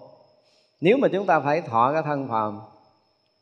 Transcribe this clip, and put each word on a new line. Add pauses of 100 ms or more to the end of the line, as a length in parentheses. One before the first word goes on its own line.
(800)
Nếu
mà
chúng
ta
phải
thọ
cái
thân
phàm (840)